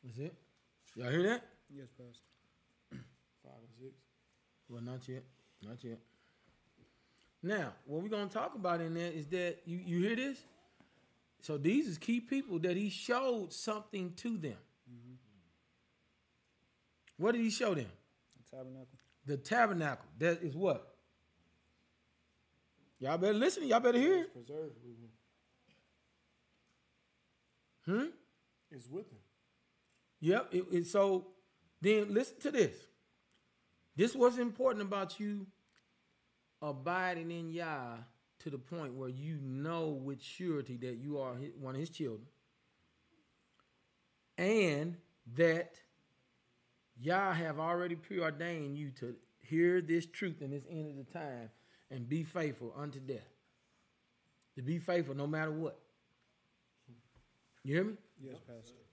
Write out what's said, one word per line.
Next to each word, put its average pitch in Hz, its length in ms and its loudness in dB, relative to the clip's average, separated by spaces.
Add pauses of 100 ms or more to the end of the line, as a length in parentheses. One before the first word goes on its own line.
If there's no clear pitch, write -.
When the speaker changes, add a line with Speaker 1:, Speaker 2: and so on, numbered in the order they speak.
Speaker 1:
That's 117 160 -12
it. 160 160 -8 (600)
Y'all 123 140 -4
hear 165 120 6
that? 233 220 2 (260)
Speaker 2:
Yes, 139 160 -16 (100)
Pastor. 120 280 -20 (1200)
Speaker 3:
Five 131 160 -20
and 117 200 -20
six. 131 140 -16 (720)
Speaker 1:
Well, 120 140 -12
not 127 260 -10
yet. 127 140 -8 (400)
Not 120 220 -14
yet. 113 140 -8 (1400)
Now, 175 320 -2 (100)
what 151 180 -4
we're 208 60 -6
gonna 208 200 -2
talk 226 280 -4
about 180 240 0
in 165 140 -2
there 170 180 -4
is 156 160 -6
that, 175 380 -2
you, 170 120 -4
you 180 220 0
hear 220 160 4
this? 262 220 -2 (1040)
So 151 140 -4
these 208 300 4
is 170 100 -4
key 233 220 0
people 247 420 -2
that 180 160 2
he 208 140 0
showed 240 640 0
something 208 600 -4
to 226 220 -4
them. 151 200 -4 (340)
Speaker 2:
Mm-hmm. 123 240 -18 (2000)
Speaker 1:
What 202 140 4
did 233 100 4
he 226 80 4
show 214 240 2
them? 131 120 0 (640)
Speaker 2:
The 131 60 -14
tabernacle. 131 420 -14 (280)
Speaker 1:
The 143 100 -2
tabernacle. 175 720 2 (120)
That 170 240 2
is 147 140 -2
what? 165 400 0 (2000)
Y'all 143 200 0
better 202 160 6
listen. 302 340 4
Y'all 233 120 8
better 240 180 8
hear 349 240 8
Speaker 3:
It's - 60 -4
Speaker 1:
it. 120 180 -16
Speaker 3:
preserved 147 360 -8
with 120 160 -16 (3000)
him. 233 60 4
Speaker 1:
Hmm? 294 60 0 (680)
Speaker 3:
It's 123 160 -16
with 185 240 -10
him. 110 60 -20 (1000)
Speaker 1:
Yep. 190 320 4
It, 180 200 2
it, 175 140 2
so 196 420 4 (520)
then 202 320 4
listen 233 280 2
to 294 100 0
this. 226 240 4 (1200)
This 233 220 4
was 247 220 6
important 240 440 2
about 196 380 -2
you 208 260 -4 (1160)
abiding 165 680 0
in 170 200 -6
Yah 151 460 -4 (420)
to - 120 -8
the 139 60 -6
point 135 380 -8
where 131 160 -6
you 147 320 -6
know 156 460 -2
with 139 340 -6
surety 139 560 -2
that 127 180 -6
you 143 220 -4
are 127 160 -4
hi-, 135 160 -8 (100)
one 131 140 -6
of 135 60 -4
his 160 100 -4
children, 117 360 -6 (2000)
and 170 580 4 (380)
that 165 400 4 (1200)
Yah 180 360 2
have 160 240 0
already 170 360 0
preordained 160 840 -4
you 147 120 -6 (100)
to 120 140 -8 (260)
hear 175 420 4
this 165 240 2
truth 170 340 -6
in 139 100 -6
this 139 200 -6
end 156 180 -6
of 143 80 -10
the 135 220 -12
time 123 320 -8 (400)
and 123 180 -8
be 160 140 0
faithful 147 540 -4
unto 139 240 -8
death. 131 280 -8 (1300)
To 131 60 -8
be 160 160 -2
faithful 160 360 0
no 143 120 -2
matter 156 260 0
what. 156 260 -4 (1900)
You 139 100 -2
hear 180 100 4
me? 220 80 -2 (260)
Speaker 2:
Yes, 131 180 -14 (120)
Speaker 3:
Yep. 120 80 -16
Speaker 2:
Pastor. 113 220 -20 (140)